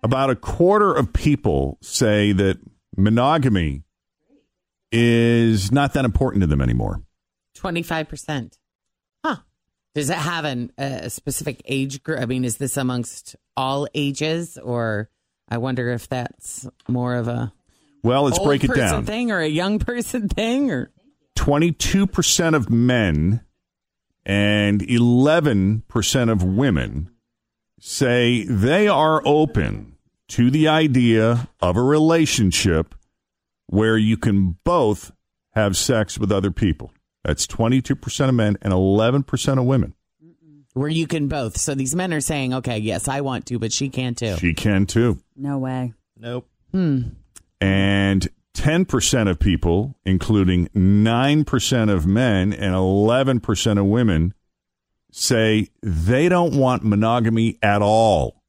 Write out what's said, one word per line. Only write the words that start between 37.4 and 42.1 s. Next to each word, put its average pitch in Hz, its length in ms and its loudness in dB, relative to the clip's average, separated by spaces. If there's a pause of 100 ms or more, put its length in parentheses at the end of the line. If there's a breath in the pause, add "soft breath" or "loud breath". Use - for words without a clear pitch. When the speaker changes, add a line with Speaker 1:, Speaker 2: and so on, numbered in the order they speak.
Speaker 1:
twenty-two 127 500 0
percent - 320 -4
of 127 60 2
men 104 280 2
and 101 100 -2
eleven 104 500 2
percent 135 380 -2
of 123 60 0
women. 127 280 0 (800)
Speaker 2:
Where 139 140 -4
you 160 180 -2
can 147 220 -2
both. 135 300 -4
So 147 160 -4
these 135 220 -4
men 185 160 -4